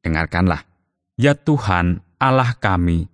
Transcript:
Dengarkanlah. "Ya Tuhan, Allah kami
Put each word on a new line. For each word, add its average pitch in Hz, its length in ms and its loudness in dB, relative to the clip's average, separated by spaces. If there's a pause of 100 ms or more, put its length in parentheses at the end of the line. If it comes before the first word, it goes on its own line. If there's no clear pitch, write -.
Dengarkanlah. 82 560 -2 (560)
"Ya 143 240 0
Tuhan, 92 640 0 (160)
Allah 131 400 0
kami 87 540 0